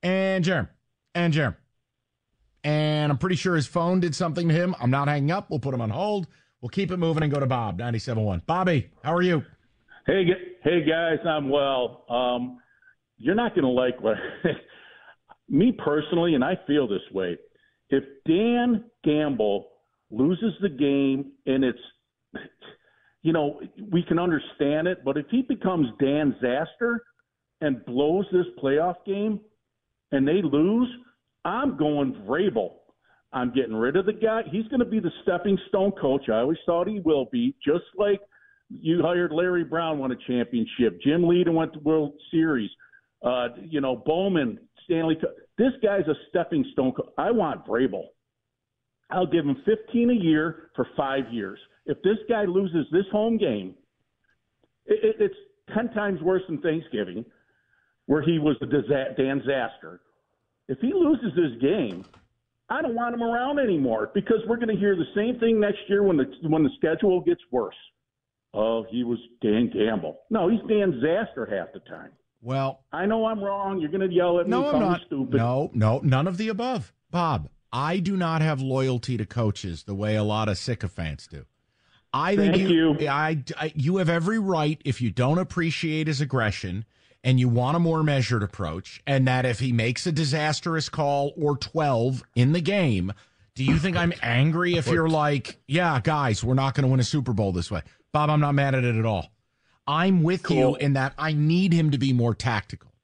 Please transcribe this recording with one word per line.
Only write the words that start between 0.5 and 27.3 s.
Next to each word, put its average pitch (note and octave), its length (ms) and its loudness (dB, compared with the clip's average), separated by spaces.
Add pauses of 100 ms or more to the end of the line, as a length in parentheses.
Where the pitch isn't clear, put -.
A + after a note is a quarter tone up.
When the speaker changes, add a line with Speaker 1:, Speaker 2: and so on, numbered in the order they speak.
Speaker 1:
And F3 180 2
Jerem. C#3 240 0 (1080)
And D3+ 480 0
I'm B2+ 60 0
pretty F3+ 180 0
sure F#3 180 0
his D3+ 120 2
phone F3+ 340 0
did E3+ 140 0
something E3+ 340 -2
to D#3 60 4
him. F3 260 0
I'm B2 100 2
not C#3+ 180 0
hanging D3 220 0
up. G3+ 200 -4
We'll D3 100 -2
put C3 140 -4
him A#2+ 60 -4
on A2 100 -2
hold. G3 360 -2 (340)
We'll B2 100 -10
keep F#3+ 200 -2
it F#3 60 -4
moving E3 260 2
and D3 100 0
go C#3+ 60 0
to C#3 80 0
Bob, A2+ 320 -2
ninety-seven A#2 440 -4
one. F#2+ 240 -2
Bobby, E3+ 440 0 (140)
how D#3+ 100 0
are F3+ 80 2
you? F3 220 2 (640)
Speaker 2:
Hey, F#3 180 2
gu-, F3+ 400 0
hey, E3+ 200 4
guys, E3 420 2
I'm D3+ 220 0
well. C3+ 600 0
Um, B2 500 -2 (600)
you're C#3 160 0
not A3+ 200 0
gonna C#3+ 160 2
like B2+ 300 0
what, G#2+ 160 0 (260)
<laughs> - 1040 -10
me G#3 240 4
personally, D#3+ 600 0
and B2+ 100 2
I F3+ 220 -2
feel C#3+ 220 2
this G2 140 -4 (100)
way. F2+ 260 -4 (500)
If C3+ 140 2 (240)
Dan A#3 580 2 (200)
Gamble C3 640 0 (420)
loses E3 500 0
the G3 80 -2
game C#3 640 0 (140)
and C3+ 180 2
it's, B2 140 -2 (1400)
you E3 100 2
know, D3 280 0 (300)
we F3 120 2
can E3 160 0
understand D#3 680 -2
it, F3+ 160 -6
but C#3 120 0
if D3 140 -6
he B3 120 0
becomes F#3 440 0 (140)
Dan C#3+ 420 2
Zaster D#3+ 560 -2 (640)